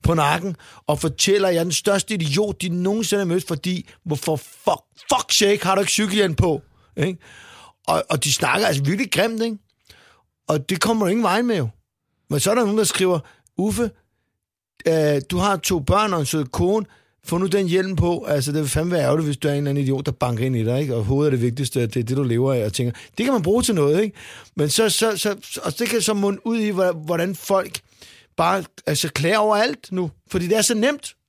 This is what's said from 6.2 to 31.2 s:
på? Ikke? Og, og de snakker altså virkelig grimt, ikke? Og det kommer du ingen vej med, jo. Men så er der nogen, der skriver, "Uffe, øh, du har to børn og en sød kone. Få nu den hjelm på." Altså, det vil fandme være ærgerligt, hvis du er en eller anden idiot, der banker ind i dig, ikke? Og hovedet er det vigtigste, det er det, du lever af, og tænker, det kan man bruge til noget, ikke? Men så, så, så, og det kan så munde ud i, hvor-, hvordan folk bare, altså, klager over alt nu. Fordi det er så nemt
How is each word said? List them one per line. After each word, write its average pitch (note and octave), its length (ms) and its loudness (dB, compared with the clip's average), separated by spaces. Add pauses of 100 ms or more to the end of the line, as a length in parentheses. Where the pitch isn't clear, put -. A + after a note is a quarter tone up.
på? D#3+ 280 2 (340)
Ikke? E3+ 220 -2 (720)
Og, D#3+ 220 2
og C#3+ 140 0
de C#3+ 80 0
snakker E3 340 0
altså C#3+ 160 0
virkelig F#3+ 300 -2
grimt, A3 300 0
ikke? A3+ 140 -4 (920)
Og D3+ 220 0
det F#3 100 0
kommer A3 260 2
du F3 40 2
ingen A3+ 140 2
vej G3 180 2
med, A#3 140 0
jo. B2+ 120 0 (600)
Men D3 100 0
så F#3 100 0
er A3 40 4
der B3 80 4
nogen, G#3+ 160 2
der G#3+ 60 4
skriver, F3+ 340 0 (400)
"Uffe, G#3 320 0 (960)
øh, D3+ 320 2 (100)
du F3+ 60 -2
har G3 200 2
to E3+ 240 -2
børn G3 340 2
og E3 60 0
en C#3 60 -2
sød D3+ 180 -2
kone. F#3 420 0 (380)
Få E3+ 140 -2
nu F#3+ 80 0
den F#3+ 220 0
hjelm F#3 280 0
på." F3 320 0
Altså, C#3+ 240 0
det D#3 80 0
vil D3 80 -2
fandme E3 240 0
være E3 120 2
ærgerligt, D3+ 220 2
hvis C#3+ 100 -2
du D#3 120 -2
er C#3+ 40 0
en C#3+ 60 0
eller C#3+ 120 -2
anden C#3 140 0
idiot, C3+ 220 -2
der C#3 60 -4
banker A#2+ 340 -2
ind C3 100 0
i A2 80 0
dig, A#2+ 160 0
ikke? C3+ 160 -2
Og A2 80 -2
hovedet C#3 280 0
er C3 40 0
det A#2 60 0
vigtigste, B2+ 380 -2
det A2+ 160 -2
er B2 80 -2
det, B2 120 -2
du C#3+ 60 0
lever B2+ 300 0
af, A#2+ 120 0
og G#2 80 -2
tænker, A#2+ 200 -2 (260)
det A3 80 -2
kan C#4 60 2
man A3+ 100 2
bruge G#3 200 2
til A#3 120 0
noget, D#3 280 4
ikke? G#3+ 140 -4 (400)
Men D3 140 0
så, A3 180 2
så, G#3+ 280 0
så, - 460 -6
og - 160 -6
det A3+ 100 -2
kan A3+ 120 0
så G#3+ 140 0
munde G3+ 320 -2
ud A3+ 140 -2
i, G#3 100 0
hvor-, F#3 220 2 (120)
hvordan E3+ 300 -2
folk - 460 -2 (560)
bare, F3 280 2 (220)
altså, D3+ 260 -2
klager E3+ 260 2
over G#3+ 180 2
alt B3 360 -2
nu. F3+ 180 -2 (200)
Fordi F3+ 180 -2
det G#3+ 80 2
er G#3+ 60 2
så A3+ 120 2
nemt C4+ 400 -2 (140)